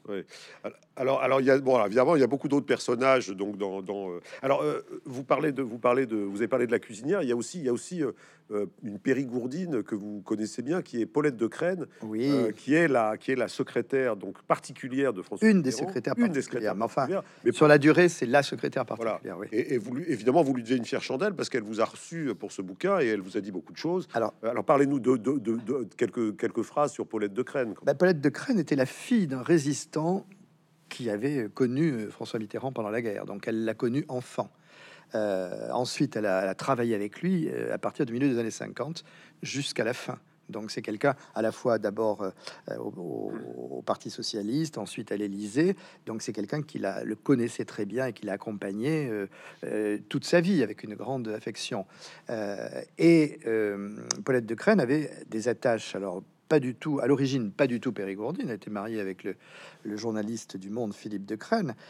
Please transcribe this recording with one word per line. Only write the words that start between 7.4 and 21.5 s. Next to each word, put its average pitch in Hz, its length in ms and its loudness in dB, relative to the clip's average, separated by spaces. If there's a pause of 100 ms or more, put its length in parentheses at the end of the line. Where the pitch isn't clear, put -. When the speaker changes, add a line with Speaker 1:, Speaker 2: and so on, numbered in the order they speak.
Speaker 1:
il 156 80 -6
y 123 40 0
a 120 40 2
aussi, 160 300 -4
euh, 117 80 0 (400)
euh, 104 160 -2 (160)
une 104 160 -8
périgourdine 127 840 -2
que - 140 -6
vous 104 260 -8
connaissez 107 400 -4
bien, 160 220 -2
qui - 180 -4
est 175 60 -2
Paulette 147 280 0
de 110 120 0
Crène, 165 400 -4 (160)
Speaker 2:
Oui. 110 260 -2
Speaker 1:
euh, 123 220 2
qui 127 240 0
est 170 120 6
la, 110 300 2
qui - 140 -4
est 131 40 2
la 117 120 2
secrétaire, 127 680 0
donc, 98 280 -8
particulière 135 720 -2
de 90 100 -8
François 110 240 2
Speaker 2:
Une 190 160 8
des 131 80 0
Speaker 1:
Mitterrand. - 160 -4
Speaker 2:
secrétaires - 280 -4
Speaker 1:
Une 240 100 2
des - 20 4
Speaker 2:
particulières, 139 160 0
Speaker 1:
secrétaires 107 320 -4
Speaker 2:
mais 104 80 -2
enfin, 127 240 0
Speaker 1:
particulières, 180 160 -2 (200)
mais 180 100 4
Speaker 2:
sur 156 140 8
la 147 120 12
durée, 165 280 8
c'est 151 200 -2
la 139 160 6
secrétaire 131 420 -4
Speaker 1:
Voilà. 113 280 -2
Speaker 2:
particulière, 87 260 -8
oui. 107 120 -8
Speaker 1:
Et, 127 220 0
et 123 60 4
vous 120 160 -6
lui, 156 120 -4
évidemment, 127 360 4
vous 135 100 2
lui 123 80 -2
devez 117 140 0
une 117 100 0
fière 117 160 -4
chandelle 170 320 -2
parce 127 160 -4
qu'elle 117 140 -2